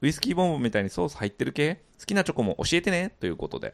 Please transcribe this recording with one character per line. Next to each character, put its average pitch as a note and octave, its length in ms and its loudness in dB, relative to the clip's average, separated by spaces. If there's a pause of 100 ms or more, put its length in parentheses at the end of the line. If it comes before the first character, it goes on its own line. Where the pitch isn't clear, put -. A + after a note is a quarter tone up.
ウ C#3 60 2
イ D#3 40 2
ス D#3 100 -4
キ B3 120 0
ー - 20 -2
ボ F3+ 100 4
ン F3 60 2
ボ D3+ 80 0
ン - 20 0
み A#2+ 80 2
た G#2+ 120 2
い - 20 2
に G2 60 -2
ソ F3 160 -2
ー D3 40 0
ス - 80 -16
入 G#2 120 -2
っ - 20 -20
て - 120 -2
る B2 80 -2
系？ D#3 300 0 (180)
好 - 60 -18
き G#3 80 -2
な G3 100 4
チ - 80 -2
ョ - 40 -2
コ B2+ 80 2
も G2 140 0
教 D#3+ 200 2
え F3 40 2
て G3 100 0
ね。 F3+ 280 -2
と - 60 -4
い F#2 60 0
う D#2+ 40 -4
こ - 120 -8
と - 120 -8
で。 - 140 -8